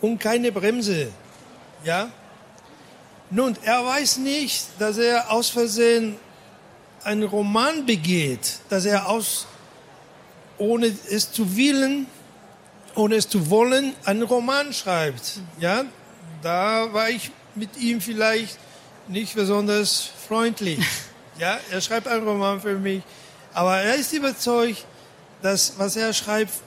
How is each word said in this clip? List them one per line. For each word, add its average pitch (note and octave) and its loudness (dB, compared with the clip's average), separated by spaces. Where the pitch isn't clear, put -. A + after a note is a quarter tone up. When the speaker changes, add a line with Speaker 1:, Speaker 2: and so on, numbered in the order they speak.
Speaker 1:
und A3 0
keine A#3 0
Bremse. G3 0
Ja? F3+ 0
Nun, A#3 2
er A#3+ 2
weiß B3+ 0
nicht, C#4 -2
dass G#3+ 0
er A#3 2
aus A3+ 2
Versehen A#3 2
einen G#3+ 0
Roman G#3+ 2
begeht, E3 0
dass F#3+ 0
er G3+ 2
aus G#3+ -2
ohne A#3 2
es G#3 -2
zu F#3+ 0
willen, C4+ 2
ohne G#3+ 2
es G#3+ 0
zu E3+ 0
wollen, B3+ 4
einen G#3 2
Roman B3 0
schreibt. D#3+ -2
Speaker 2:
Mhm. E3 -12
Speaker 1:
Ja, G3+ 2
da G#3 0
war A3 2
ich A#3+ -4
mit G#3 -10
ihm A#3+ 0
vielleicht A3 0
nicht G3+ -6
besonders G#3 2
freundlich. G#3+ 0
Speaker 2:
<laughs> - 0
Speaker 1:
Ja, F3+ 0
er F#3 -2
schreibt A3+ -2
einen A3 0
Roman G3 0
für G3+ -2
mich. G3 -2
Aber F#3 4
er G#3 2
ist C#4+ -2
überzeugt, A#3+ 0
dass, F#3+ 0
was G3 -2
er A3 0
schreibt G#3+ -2